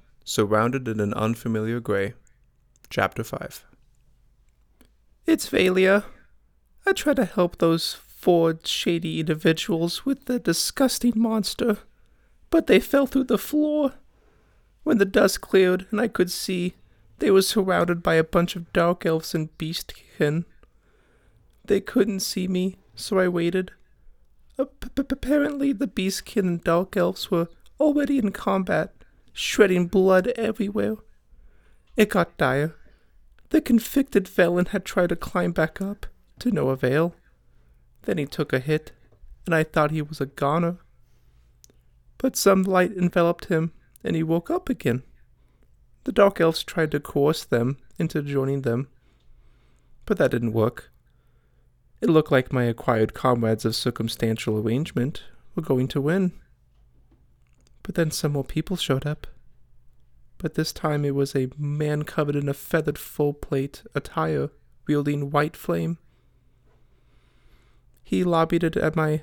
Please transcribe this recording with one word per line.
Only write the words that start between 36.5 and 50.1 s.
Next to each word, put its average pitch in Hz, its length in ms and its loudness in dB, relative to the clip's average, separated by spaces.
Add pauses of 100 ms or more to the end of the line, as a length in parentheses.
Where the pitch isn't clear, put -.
avail. 135 440 0 (880)
Then 196 160 -4
he 143 80 -2
took - 260 -6
a 135 60 2
hit, 151 360 -2 (520)
and 175 80 -2
I 160 100 4
thought 156 280 0
he 156 100 -2
was 151 180 -8
a 135 60 -2
goner. 170 520 0 (1400)
But - 180 -2
some 190 280 4
light 185 340 2
enveloped 170 480 2
him, 165 280 -2 (300)
and 170 120 0
he 165 80 0
woke 165 260 0
up 359 200 -2
again. 131 340 -2 (1000)
The - 60 -6
dark - 300 4
elves 165 220 0
tried 160 260 -4
to 147 100 -2
coerce 143 460 0
them 123 320 0 (220)
into 160 240 -2
joining 139 400 -2
them, 123 240 -2 (1200)
but 202 100 0